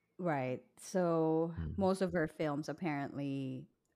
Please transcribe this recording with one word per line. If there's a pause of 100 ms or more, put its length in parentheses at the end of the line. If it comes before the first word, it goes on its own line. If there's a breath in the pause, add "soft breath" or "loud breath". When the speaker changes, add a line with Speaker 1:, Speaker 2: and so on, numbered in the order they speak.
(180)
Speaker 1:
Right. (200)
So
Speaker 2:
Mm-hmm.
Speaker 1:
most
of
her
films
apparently (300)